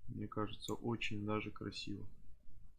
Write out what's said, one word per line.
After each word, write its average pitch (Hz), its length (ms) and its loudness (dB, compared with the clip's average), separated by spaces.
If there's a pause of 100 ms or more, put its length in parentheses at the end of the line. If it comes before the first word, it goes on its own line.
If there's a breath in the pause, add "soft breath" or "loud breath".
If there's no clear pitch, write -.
Мне 110 180 0
кажется, - 460 0
очень 107 540 2
даже 107 240 4
красиво 101 560 -2 (720)